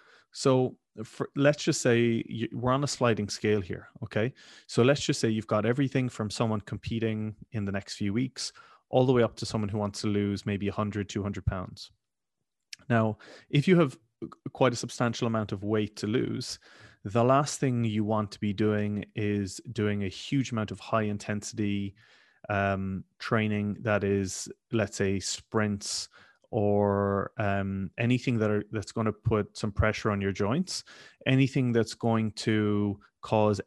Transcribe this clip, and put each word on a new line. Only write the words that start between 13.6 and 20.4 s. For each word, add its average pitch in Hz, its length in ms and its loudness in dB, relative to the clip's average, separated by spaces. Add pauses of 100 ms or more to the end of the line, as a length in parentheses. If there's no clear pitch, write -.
you 180 120 8
have 143 180 2 (540)
quite 127 220 4
a - 20 -6
substantial 120 500 -4
amount 110 260 -2
of 101 120 -6
weight 107 340 -2
to 104 100 -6
lose, 113 520 -2 (460)
the 110 180 2
last 139 360 2
thing 123 240 0
you 107 200 0
want 107 280 0
to - 80 -16
be 104 140 0
doing 104 520 0 (100)
is 104 460 -2 (100)
doing 104 320 -2
a 95 60 -4
huge 135 420 -4